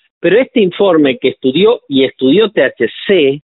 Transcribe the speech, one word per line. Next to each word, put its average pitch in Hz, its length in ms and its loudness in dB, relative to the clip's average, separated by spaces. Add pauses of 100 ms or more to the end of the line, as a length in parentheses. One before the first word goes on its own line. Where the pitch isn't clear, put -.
(200)
pero 175 180 0
este 254 220 -2
informe 165 560 0
que 131 140 -2
estudió, 170 580 0
y 135 160 0
estudió 156 460 0
T 175 120 0
H 123 240 -2 (200)
C, 151 340 0 (160)